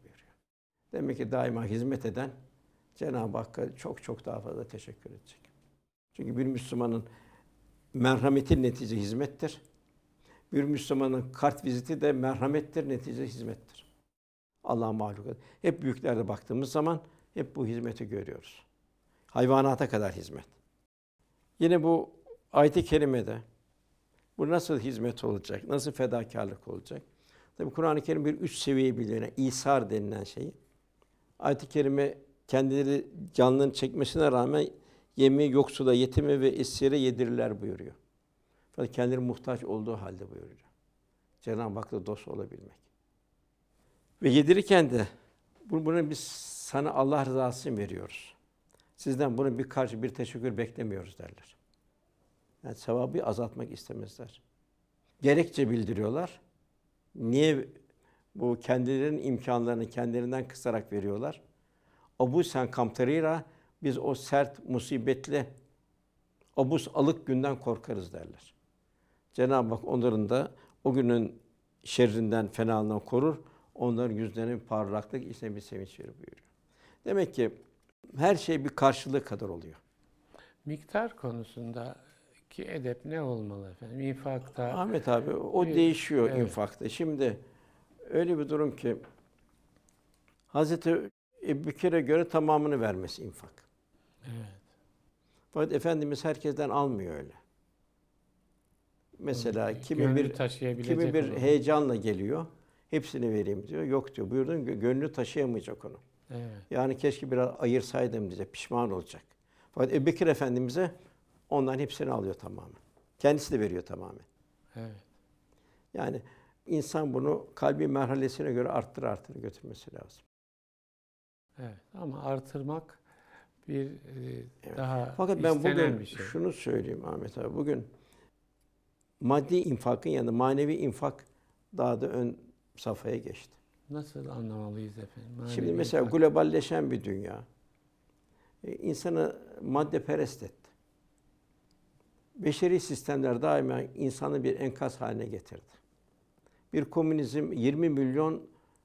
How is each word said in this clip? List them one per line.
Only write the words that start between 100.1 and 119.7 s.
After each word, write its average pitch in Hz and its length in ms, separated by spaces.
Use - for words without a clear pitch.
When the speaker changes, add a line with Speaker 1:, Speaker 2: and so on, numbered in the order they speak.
Speaker 1:
bir, 131 180
Speaker 2:
taşıyabilecek 123 640
Speaker 1:
kimi 160 140
bir 147 160
Speaker 2:
olan. - 100
Speaker 1:
heyecanla 139 560
geliyor, 107 500
"Hepsini 131 440
vereyim," 101 340
diyor. 160 160
"Yok," 135 320
diyor, 101 160
"buyurdun, 135 340
gö-, 113 140
gönlü 131 320
taşıyamayacak 120 760
onu." - 140
Speaker 2:
Evet. 120 200
Speaker 1:
Yani, 131 260
"Keşke 139 340
biraz 123 280
ayırsaydım," 120 680
diyecek, 92 260
pişman 120 380
olacak. 90 320
Fakat 127 220
Ebubekir 160 340
Efendimiz'e 131 640
onların 131 300
hepsini 139 320
alıyor 98 220
tamamen. - 400
Kendisi 147 340
de 120 60
veriyor 90 220
tamamen. 92 440
Speaker 2:
Evet. 113 280
Speaker 1:
Yani - 280
insan 151 480
bunu 139 420
kalbi 143 320
merhalesine 135 640
göre 123 180
arttır 135 340
arttır - 320
götürmesi - 600